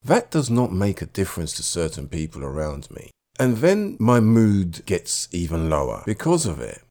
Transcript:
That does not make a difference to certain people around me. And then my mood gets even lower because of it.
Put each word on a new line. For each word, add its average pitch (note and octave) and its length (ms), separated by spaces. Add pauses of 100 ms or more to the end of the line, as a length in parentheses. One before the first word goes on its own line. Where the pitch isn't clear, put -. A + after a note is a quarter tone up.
That G#3+ 300
does C3+ 180
not A#2 220
make G2 280
a D#2 60
difference F2 460
to - 100
certain D2+ 460
people D#2 340
around C#2+ 480
me. - 220 (260)
And B2 200
then G3 420
my A#2+ 180
mood G#2+ 680
gets - 460
even E2 400
lower C2+ 360
because D#3 380
of D#2 140
it. G#1+ 320